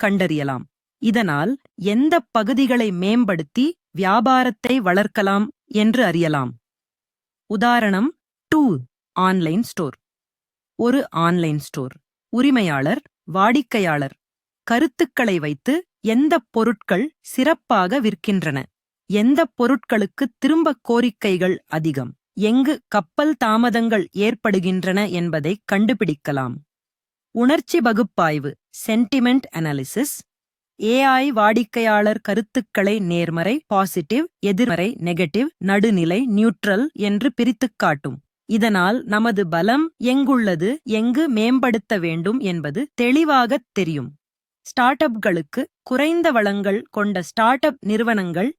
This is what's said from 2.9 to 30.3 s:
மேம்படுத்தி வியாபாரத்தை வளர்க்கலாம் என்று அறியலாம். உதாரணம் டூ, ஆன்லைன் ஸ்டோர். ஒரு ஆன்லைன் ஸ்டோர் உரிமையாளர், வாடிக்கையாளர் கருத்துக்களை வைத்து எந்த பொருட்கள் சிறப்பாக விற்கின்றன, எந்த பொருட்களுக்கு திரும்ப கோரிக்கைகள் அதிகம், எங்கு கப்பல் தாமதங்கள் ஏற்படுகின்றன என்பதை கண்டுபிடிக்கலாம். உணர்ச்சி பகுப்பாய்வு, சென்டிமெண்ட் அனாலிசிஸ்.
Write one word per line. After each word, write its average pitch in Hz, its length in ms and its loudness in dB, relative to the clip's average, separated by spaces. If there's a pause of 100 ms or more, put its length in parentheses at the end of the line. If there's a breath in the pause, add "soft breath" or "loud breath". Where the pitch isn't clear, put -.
மேம்படுத்தி 196 760 0 (260)
வியாபாரத்தை 240 920 2
வளர்க்கலாம் 196 680 0 (240)
என்று 220 320 2
அறியலாம். 160 480 0 (1000)
உதாரணம் 220 600 2 (420)
டூ, 277 260 2 (380)
ஆன்லைன் 185 480 0
ஸ்டோர். 160 340 -8 (840)
ஒரு 247 300 0
ஆன்லைன் 165 500 0
ஸ்டோர் 135 360 -10 (380)
உரிமையாளர், 226 680 0 (220)
வாடிக்கையாளர் 190 920 0 (480)
கருத்துக்களை 240 760 0
வைத்து 156 460 -2 (160)
எந்த 269 360 2 (120)
பொருட்கள் 226 720 -2
சிறப்பாக 254 800 0
விற்கின்றன, 185 640 -2 (460)
எந்த 254 360 4
பொருட்களுக்கு 240 800 -2 (120)
திரும்ப 302 440 2
கோரிக்கைகள் 202 760 0 (100)
அதிகம், 147 460 -4 (200)
எங்கு 240 540 0
கப்பல் 294 480 -2
தாமதங்கள் 226 760 0
ஏற்படுகின்றன 190 960 -2
என்பதை 170 460 -4 (180)
கண்டுபிடிக்கலாம். 156 840 -2 (800)
உணர்ச்சி 294 460 2
பகுப்பாய்வு, 175 680 0 (360)
சென்டிமெண்ட் 247 680 0
அனாலிசிஸ். 160 600 -4 (640)